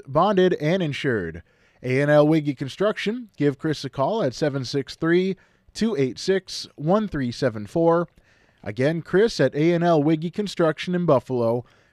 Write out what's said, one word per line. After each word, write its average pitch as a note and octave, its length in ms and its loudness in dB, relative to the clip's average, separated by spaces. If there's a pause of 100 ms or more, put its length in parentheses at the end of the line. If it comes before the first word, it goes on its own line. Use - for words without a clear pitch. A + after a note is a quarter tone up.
bonded, F3+ 500 2
and E3+ 280 0
insured. G#2+ 580 -4 (400)
A B2+ 200 -2
and D3 100 2
L D3 160 8
Wiggy D3+ 260 2
Construction. G#3 840 -4
Give C#3+ 200 0
Chris D3+ 280 -4
a C3 40 -10
call E3+ 320 -2
at C3 120 -2
seven C3+ 320 -4
six - 320 -6
three, F3+ 400 0 (360)
two G#3+ 220 -2
eight C3 240 -2
six, - 560 -4
one F#3+ 320 0
three C3 240 -4
seven A2 360 -4
four. E3 420 2 (540)
Again, C3+ 380 -2
Chris G#3 380 2
at C3+ 160 2
A D#3+ 160 2
and E3+ 100 2
L E3 220 4
Wiggy D#3+ 260 0
Construction F3+ 640 -2
in F3 120 -2
Buffalo, B2 580 0 (300)